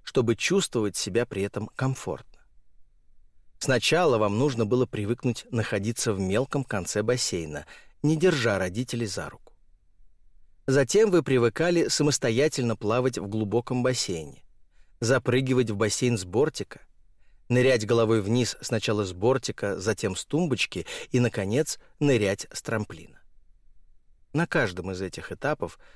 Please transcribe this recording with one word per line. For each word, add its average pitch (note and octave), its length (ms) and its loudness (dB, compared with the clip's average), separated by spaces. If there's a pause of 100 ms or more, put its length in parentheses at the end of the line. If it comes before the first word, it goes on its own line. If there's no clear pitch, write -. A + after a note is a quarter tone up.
чтобы A#2 320 0
чувствовать A2+ 600 -2
себя G#2+ 280 0
при G2 180 -6
этом G2+ 340 -6
комфортно. B2+ 640 -6 (1200)
Сначала C3 600 2
вам G#2+ 200 2
нужно A#2+ 280 0
было A#2+ 180 2
привыкнуть A2+ 680 -4
находиться A2 600 -2
в F#2+ 80 -2
мелком A#2 440 0
конце G#2 380 -4
бассейна, F2 600 -2 (380)
не D#3 140 4
держа C#3 420 2
родителей A2 480 -4
за F2 240 -8
руку. - 240 -20 (1120)
Затем C#3+ 440 4
вы F3 120 6
привыкали C#3 640 2
самостоятельно C3 880 0
плавать B2 400 0
в G2 100 -6
глубоком A2 560 -2
бассейне, F2+ 640 -4 (560)
запрыгивать B2 680 2
в G2+ 60 -2
бассейн A2+ 420 0
с F#2 80 -8
бортика, A2 540 -2 (680)
нырять B2 380 4
головой A2+ 340 4
вниз A2+ 400 0
сначала G#2+ 440 -2
с F#2 100 -8
бортика, G2+ 640 -2
затем G2 380 -2
с - 100 -10
тумбочки C#3+ 600 -2 (240)
и, B2+ 100 2
наконец, A2+ 580 0 (220)
нырять G#2+ 520 2
с - 80 -10
трамплина. - 580 -8 (1160)
На E3 120 2
каждом G#2+ 440 -2
из F#2 100 -6
этих - 320 -10
этапов - 460 -4 (180)